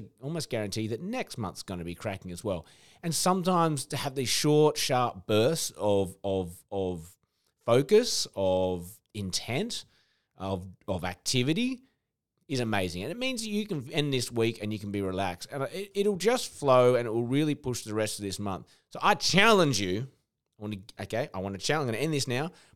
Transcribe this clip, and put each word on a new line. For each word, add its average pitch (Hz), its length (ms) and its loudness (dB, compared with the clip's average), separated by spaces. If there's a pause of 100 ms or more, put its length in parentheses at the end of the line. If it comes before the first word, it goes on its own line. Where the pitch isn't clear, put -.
(220)
almost 151 280 -8
guarantee 110 380 -4
that 113 140 -6
next 240 360 -8
month's 95 240 -8
gonna 90 220 -8
be 85 100 -8
cracking 92 380 -8
as 87 120 -12
well. 92 220 -4 (380)
And 170 100 -4
sometimes 170 760 2
to 147 100 -6
have 131 180 -4
these 131 140 -2
short, 151 480 4
sharp 120 500 0
bursts 117 500 2
of, 98 460 2
of, 95 320 -2 (160)
of 92 340 -2 (600)
focus, 208 680 4
of 92 540 2 (240)
intent, 117 720 -4 (520)
of, 95 280 -4 (220)
of 92 160 -4
activity 151 800 -2 (680)
is 131 120 -2
amazing. 98 440 -2
And 127 80 -6
it 226 60 -8
means 254 240 -4
that 220 80 -8
you 208 160 -2
can 151 260 -6
end 147 220 -2
this 120 180 -2
week 117 300 0
and 107 100 -4
you 107 80 -4
can 101 120 -10
be 101 100 -2
relaxed. 92 500 -4
And 143 120 -6
it, 190 300 -8
it'll 202 240 2
just 226 340 0
flow 127 440 6
and 120 100 2
it 110 80 -4
will 117 140 0
really 143 280 2
push 123 280 -6
the 107 100 -8
rest 107 260 0
of 101 60 -6
this 95 140 -4
month. 98 280 -6 (220)
So - 120 -12
I 190 140 4
challenge 180 640 6
you, 101 280 -2 (520)
I - 20 -12
wanna, 107 160 -6 (240)
okay, 110 320 -4
I 95 60 -6
wanna 98 180 -4
challenge, 147 320 -2
I'm 113 40 -2
gonna 110 100 -2
end 160 100 0
this 135 140 -2
now, 135 240 -2 (240)